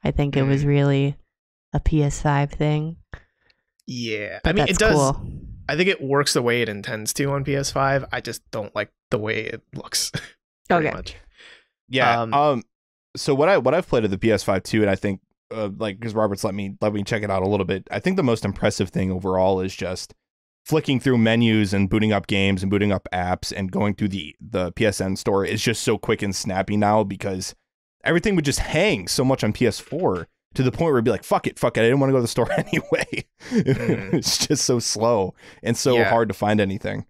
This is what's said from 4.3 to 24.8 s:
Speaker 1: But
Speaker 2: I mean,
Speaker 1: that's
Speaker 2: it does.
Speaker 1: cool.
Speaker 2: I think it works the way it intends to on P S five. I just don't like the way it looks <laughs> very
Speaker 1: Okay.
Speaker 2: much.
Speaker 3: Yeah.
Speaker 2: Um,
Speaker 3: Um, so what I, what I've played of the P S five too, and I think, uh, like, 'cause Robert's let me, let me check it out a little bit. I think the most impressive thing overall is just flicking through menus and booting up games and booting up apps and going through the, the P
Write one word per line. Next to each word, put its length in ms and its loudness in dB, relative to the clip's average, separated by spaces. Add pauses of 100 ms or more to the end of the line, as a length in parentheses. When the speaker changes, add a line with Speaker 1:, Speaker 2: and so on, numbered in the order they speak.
Speaker 1:
But 80 0
Speaker 2:
I 20 0
mean, 40 2 (100)
Speaker 1:
that's 60 2
Speaker 2:
it 60 0
does. 160 4
Speaker 1:
cool. 320 2 (420)
Speaker 2:
I 80 -2
think 120 2
it 140 -2
works 300 0
the 100 2
way 200 2
it 60 -2
intends 460 -8
to 160 -2
on 140 -2
P 120 -2
S 140 -2
five. 420 0
I 80 -6
just 300 -12
don't 240 -8
like 160 -4 (200)
the 80 0
way 260 -2
it 180 -10 (120)
looks 360 -6 (300)
<laughs> 280 -20
very 200 2
Speaker 1:
Okay. 80 -6
Speaker 2:
much. 180 -14 (720)
Speaker 3:
Yeah. 340 2
Speaker 2:
Um, 120 -2
Speaker 3:
Um, 280 2 (540)
so 180 0
what 140 4
I, 100 6
what 160 2
I've 140 0
played 160 2
of 60 2
the 80 -4
P 140 2
S 100 2
five 200 0
too, 200 2
and 80 4
I 60 4
think, 240 -6 (300)
uh, 260 -6
like, 240 -8
'cause 140 -8
Robert's 300 0
let 100 -2
me, 260 -6
let 120 0
me 120 -2
check 180 -4
it 80 -4
out 120 0
a 60 0
little 180 0
bit. 240 -4
I 100 -6
think 160 0
the 60 0
most 220 2
impressive 460 -2
thing 200 -2
overall 500 2
is 140 -6
just 400 -8 (500)
flicking 360 0
through 180 4
menus 560 4
and 160 2
booting 220 2
up 160 0
games 340 2
and 80 -2
booting 220 2
up 200 -4
apps 420 -4
and 180 -6
going 220 0
through 140 -2
the, 320 -8
the 320 -4
P 140 0